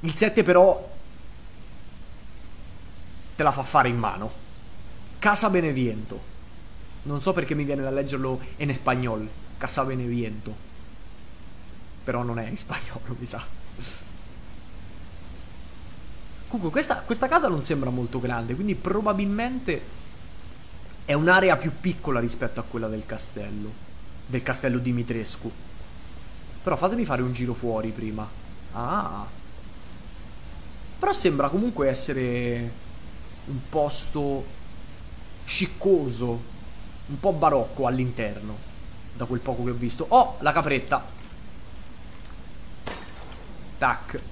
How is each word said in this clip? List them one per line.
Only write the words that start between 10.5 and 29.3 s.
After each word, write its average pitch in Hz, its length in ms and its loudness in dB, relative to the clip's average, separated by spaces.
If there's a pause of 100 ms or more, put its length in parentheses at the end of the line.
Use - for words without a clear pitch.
Però 123 180 0
non 117 160 0
è 113 80 -4
in 113 100 -4
spagnolo, - 440 -4 (140)
<laughs> 120 40 -10
mi 123 80 -6
sa. - 160 -4 (3000)
Comunque 185 240 0
questa, 262 300 2
questa 233 260 2
casa 302 220 6
non 160 140 2
sembra 135 280 2
molto 123 300 0
grande, 120 340 0
quindi 196 220 0
probabilmente 208 1300 0 (1000)
è - 100 2
un'area 180 420 8
più 156 240 0
piccola 151 400 2
rispetto 117 400 0
a - 20 -2
quella 113 240 -4
del 107 200 -2
castello. 104 760 -6 (440)
Del 123 160 0
castello 123 360 2
Dimitrescu. 120 720 0 (1120)
Però 151 140 2
fatemi 214 280 4
fare 139 180 2
un 127 100 2
giro 123 220 0
fuori 113 360 0
prima. 110 360 -4 (460)
Ah. 117 540 -2 (1700)